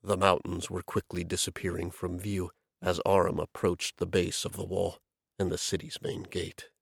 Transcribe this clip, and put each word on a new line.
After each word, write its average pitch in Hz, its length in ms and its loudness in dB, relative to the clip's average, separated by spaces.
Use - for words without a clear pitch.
The 101 140 2
mountains 92 540 2
were 90 140 -4
quickly 90 420 -4
disappearing 87 640 -2
from 90 260 -6
view 95 340 -2
as 87 240 2
Aram 92 320 6
approached - 600 0
the 90 80 0
base 90 400 0
of - 80 -6
the 95 100 -6
wall 92 360 0
and 92 140 0
the 78 60 0
city's - 440 -4
main 82 220 -6
gate. - 460 -8